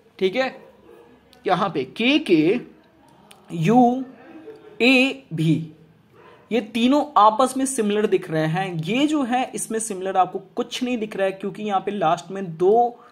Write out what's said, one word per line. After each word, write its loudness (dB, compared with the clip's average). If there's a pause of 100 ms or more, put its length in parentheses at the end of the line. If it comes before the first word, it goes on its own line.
(200)
ठीक 0
है, -2 (960)
यहाँ 0
पे -4
के 2
के 2 (960)
यू 4 (760)
ए 4
भी, 0 (800)
ये 0
तीनों 0 (140)
आपस 4
में -2
सिमिलर -2
दिख -2
रहे 0
हैं। -2
ये -2
जो 0
है -2 (120)
इसमें -6
सिमिलर -6
आपको 0 (160)
कुछ -6
नहीं -2
दिख -8
रहा -2
है, 0
क्योंकि -10
यहाँ -2
पे -6
लास्ट -2
में -8
दो 4 (120)